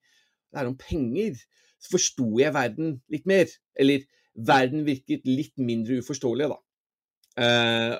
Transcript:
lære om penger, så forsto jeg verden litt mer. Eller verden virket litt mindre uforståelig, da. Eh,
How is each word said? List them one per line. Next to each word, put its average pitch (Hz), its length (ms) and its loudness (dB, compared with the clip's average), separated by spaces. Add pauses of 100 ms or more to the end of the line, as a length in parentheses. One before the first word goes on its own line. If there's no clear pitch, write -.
(540)
lære 131 160 -4
om 131 100 -6
penger, 151 600 -4 (420)
så - 140 -4
forsto - 320 -2 (140)
jeg 147 120 2
verden 139 440 -2 (120)
litt 151 200 -6
mer. 185 200 4 (240)
Eller 139 300 2 (320)
verden 131 520 2
virket 143 380 -4
litt 131 320 -2
mindre 120 460 -2
uforståelig, 135 480 -2
da. - 80 -10 (840)
Eh, 117 580 2